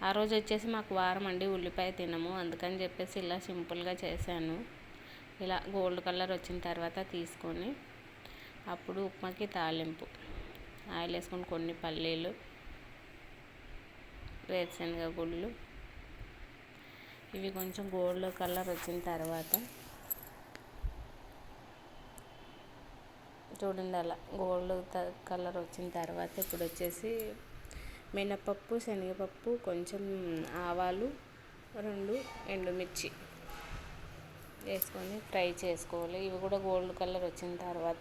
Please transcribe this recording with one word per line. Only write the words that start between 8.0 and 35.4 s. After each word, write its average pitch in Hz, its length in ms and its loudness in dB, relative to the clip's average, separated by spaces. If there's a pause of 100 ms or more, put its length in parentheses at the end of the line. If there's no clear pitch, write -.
అప్పుడు 185 260 -2 (100)
ఉప్మాకి 185 440 -2
తాలింపు 160 520 4 (880)
ఆయిల్ 170 220 2
వేసుకొని 180 340 -2
కొన్ని 165 220 2 (100)
పల్లీలు, 165 480 2 (2250)
వేరుశనగ 175 560 2 (140)
గుళ్ళు, 170 300 2 (1900)
ఇవి 190 220 0
కొంచెం 190 340 0
గోల్డ్ 180 340 6 (140)
కలర్ 180 320 4
వచ్చిన 175 240 0 (100)
తర్వాత 165 460 2 (4000)
చూడండి, 185 420 2
అలా 170 160 0 (220)
గోల్డ్ 185 340 4 (200)
త-, 180 200 0 (160)
కలర్ 180 320 0
వచ్చిన 180 240 -4 (120)
తర్వాత 170 360 0 (100)
ఇప్పుడు 175 240 0
వచ్చేసి 175 440 0 (1040)
మినపప్పు, 202 580 2 (120)
శనగపప్పు, 190 600 0 (200)
కొంచెం 175 340 0 (640)
ఆవాలు, 180 420 4 (800)
రెండు 202 300 2 (400)
ఎండుమిర్చి 180 540 0 (1600)
వేసుకొని 190 500 0 (100)
ఫ్రై 185 180 6 (160)